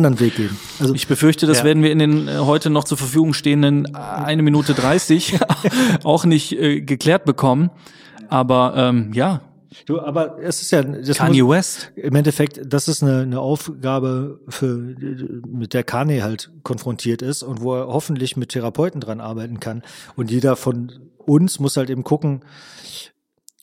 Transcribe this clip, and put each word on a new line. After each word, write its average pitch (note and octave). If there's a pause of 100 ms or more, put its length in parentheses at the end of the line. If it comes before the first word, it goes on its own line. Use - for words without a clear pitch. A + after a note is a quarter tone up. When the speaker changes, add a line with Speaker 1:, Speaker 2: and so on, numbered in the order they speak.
Speaker 1:
anderen B2+
Weg A#2
geben. G2+ (220)
Also, C#3
Speaker 2:
ich C#3+
befürchte, D#3
das D3+
Speaker 1:
ja. A#2+
Speaker 2:
werden D#3
wir D#3
in D#3+
den, D3+
äh, C#3+
heute D3+
noch D3
zur D3+
Verfügung C#3+
stehenden, C#3+
äh, D3
eine C#3+
Minute D3
dreißig D#3 (320)
<laughs> A#3+
auch D#3+
nicht, D#3+
äh, D3
geklärt D3
bekommen. C#3+ (580)
Aber, B2+
ähm, B2
ja. C#3+ (440)
Speaker 1:
Du, D#3+
aber D3+
es E3+
ist -
ja, D#3
das C#3
Speaker 2:
Kanye C3
Speaker 1:
muss, B2+
Speaker 2:
West. -
Speaker 1:
im C#3
Endeffekt, D3
das C#3
ist D3+
eine, C3+
eine C3
Aufgabe, C3
für, B2+ (720)
mit A#2
der B2
Kanye C#3
halt G#2+ (120)
konfrontiert A#2
ist C3
und B2
wo B2+
er B2+
hoffentlich C3
mit A#2+
Therapeuten C#3
dran A2
arbeiten A2+
kann. A2+ (340)
Und A#2
jeder B2+
von B2 (260)
uns D#3+
muss C#3
halt C3
eben B2+
gucken, D3 (1200)